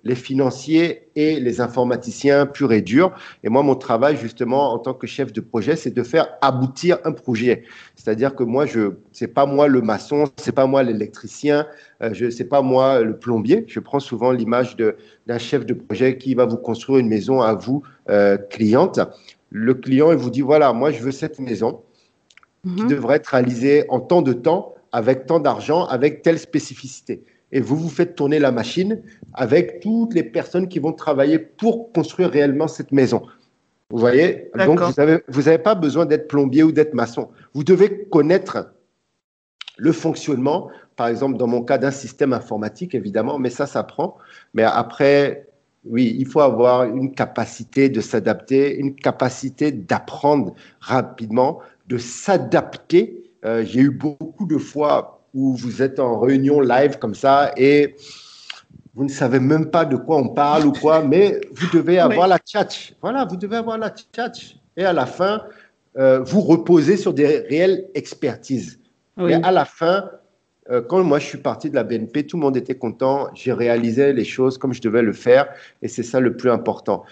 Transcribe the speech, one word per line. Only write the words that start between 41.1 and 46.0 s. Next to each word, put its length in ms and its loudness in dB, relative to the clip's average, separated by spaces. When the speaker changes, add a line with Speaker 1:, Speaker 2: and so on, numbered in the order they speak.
Speaker 1:
dans 100 -2
mon 160 -2
cas, 160 0
d'un 140 0
système 400 -4
informatique, 640 -8
évidemment, 440 -4
mais 120 -2
ça, 160 -6
ça 180 -6
prend. 320 -8
Mais 80 2
après, 840 2
oui, 340 0